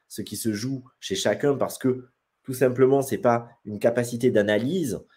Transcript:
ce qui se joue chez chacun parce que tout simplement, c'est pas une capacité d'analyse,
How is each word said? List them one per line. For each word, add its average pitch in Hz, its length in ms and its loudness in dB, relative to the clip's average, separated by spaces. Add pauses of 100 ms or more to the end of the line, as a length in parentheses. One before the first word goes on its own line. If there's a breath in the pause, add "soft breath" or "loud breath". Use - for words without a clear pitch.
ce - 140 -12
qui - 140 -10
se 113 160 -4
joue 127 320 -6 (140)
chez - 160 -8
chacun 139 420 0
parce 101 200 -4
que 127 300 -2 (360)
tout 131 120 -8
simplement, 131 480 4
c'est - 160 -4
pas 117 300 2 (180 loud breath)
une 104 120 -8
capacité 120 520 0
d'analyse, 107 760 0 (120)